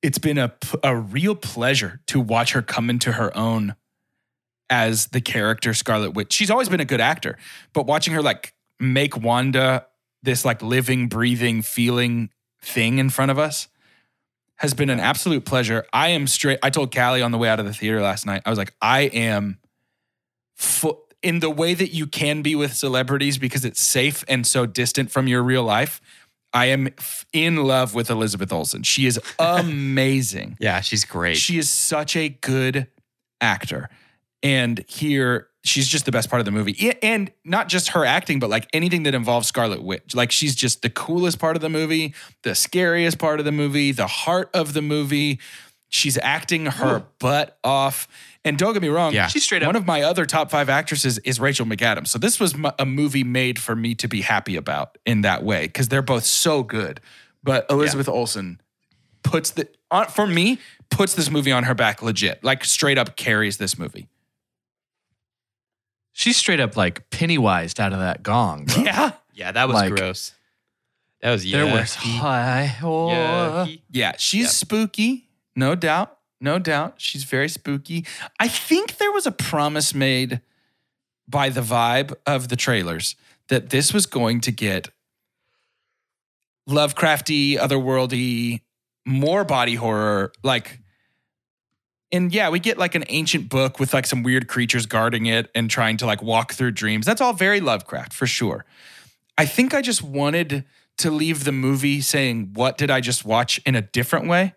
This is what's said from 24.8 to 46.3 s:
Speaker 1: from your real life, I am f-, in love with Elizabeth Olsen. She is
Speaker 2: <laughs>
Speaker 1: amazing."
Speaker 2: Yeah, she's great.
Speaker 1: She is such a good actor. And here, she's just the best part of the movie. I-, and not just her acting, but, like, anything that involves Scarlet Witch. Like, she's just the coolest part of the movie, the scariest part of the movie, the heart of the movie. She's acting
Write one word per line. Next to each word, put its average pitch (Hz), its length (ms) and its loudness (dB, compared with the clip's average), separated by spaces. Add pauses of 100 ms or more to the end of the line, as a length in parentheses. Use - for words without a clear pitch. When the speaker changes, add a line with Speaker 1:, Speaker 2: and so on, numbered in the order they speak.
Speaker 1:
from 131 160 2
your 123 160 2
real 127 200 4
life, 113 360 0 (540)
I 123 140 4
am 135 200 2 (100)
f-, - 360 -10
in 160 240 2
love 131 380 2
with 117 140 -2
Elizabeth 104 440 -2
Olsen. 82 300 -4
She - 240 2
is 120 120 2 (100)
Speaker 2:
<laughs> - 100 -10
Speaker 1:
amazing." 135 1200 0
Speaker 2:
Yeah, 98 220 0
she's 107 220 -2
great. 85 340 -2
Speaker 1:
She 170 200 0
is 147 120 0
such - 460 0
a 156 140 0
good 131 580 -2 (540)
actor. 92 480 -2 (540)
And 123 440 0
here, 135 600 -2 (140)
she's 135 240 2
just 139 180 0
the 131 60 -2
best 113 160 0
part 123 120 0
of 110 60 0
the 101 60 -2
movie. 104 300 -2
I-, 240 220 0
and 214 280 0 (140)
not 180 240 -2
just 180 200 0
her 170 140 2
acting, 143 360 2
but, 117 100 0
like, 110 240 -2
anything 170 300 0
that 143 100 0
involves 120 340 0
Scarlet 113 360 -2
Witch. 92 320 -8
Like, 120 160 0
she's 147 240 0
just - 260 -2
the - 80 -2
coolest 175 480 -2
part 160 180 0
of 160 60 -2
the 160 80 -2
movie, 160 460 -2 (260)
the - 140 -4
scariest 170 640 2
part 151 200 0
of 147 60 -2
the 147 60 0
movie, 143 400 2
the 113 160 -2
heart 180 480 -2
of 151 180 0
the 156 80 0
movie. 147 580 0 (500)
She's 131 280 0
acting 160 480 0